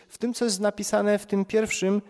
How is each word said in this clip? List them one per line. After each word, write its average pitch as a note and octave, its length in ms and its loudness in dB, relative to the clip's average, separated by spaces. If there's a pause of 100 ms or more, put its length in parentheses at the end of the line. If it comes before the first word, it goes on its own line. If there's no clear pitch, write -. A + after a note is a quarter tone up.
w - 100 -20
tym, A#3 160 -2
co A#3+ 100 -2
jest G3 160 -2
napisane G#3 580 0
w G3+ 80 -12
tym G3 180 0
pierwszym, G3+ 640 0